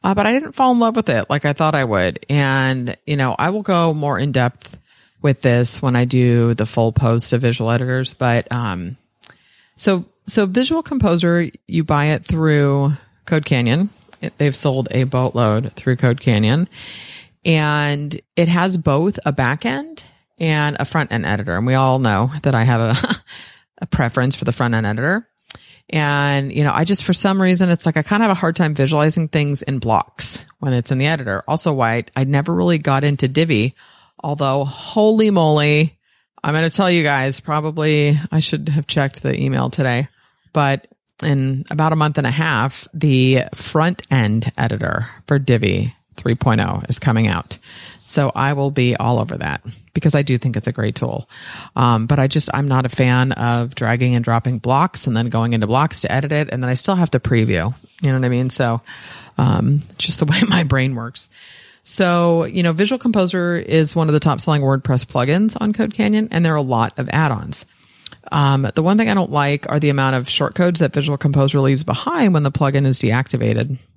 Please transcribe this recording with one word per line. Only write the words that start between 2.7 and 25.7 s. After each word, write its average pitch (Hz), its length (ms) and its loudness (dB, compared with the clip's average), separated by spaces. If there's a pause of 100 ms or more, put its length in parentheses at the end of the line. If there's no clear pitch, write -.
you 151 100 -2
know, 131 220 -2
I 156 140 -2
will 214 100 -6
go 170 320 0
more 143 240 -2
in 139 140 -2
depth - 480 -4 (420)
with 139 200 0
this 120 400 2
when 127 140 0
I 123 100 4
do 120 480 4
the 110 120 -2
full 113 260 0
post 117 420 0
of 120 80 0
visual 117 300 0
editors. 127 420 -2
But, 120 380 -2
um, 101 460 -6 (760)
so, 185 300 -2 (200)
so 208 200 2
Visual 262 380 0
Composer, 175 680 0 (180)
you 165 160 -2
buy 147 240 0
it 151 180 -2
through 143 680 2 (340)
Code 156 200 0
Canyon. 135 440 0 (320)
It, - 160 -10
they've 143 180 0
sold 131 360 0
a 127 120 0
boatload 120 720 0
through 127 240 -2
Code 123 220 0
Canyon, 120 480 2 (760)
and 147 760 0 (160)
it 170 120 2
has 180 300 2
both 156 480 0
a 151 60 0
back 135 340 -2
end 285 380 -6 (360)
and 151 400 0
a 143 60 -2
front 151 260 -2
end 113 140 -2
editor. 90 300 -2
And 101 100 -2
we 131 100 2
all 131 240 2
know 113 300 0 (140)
that 135 120 2
I 113 80 2
have 117 180 2
a, 117 340 0 (320)
<laughs> - 360 -20
a - 40 -6
preference 127 480 0
for - 100 -8
the 123 60 0
front 117 220 0
end 113 120 0
editor. 139 420 -2 (640)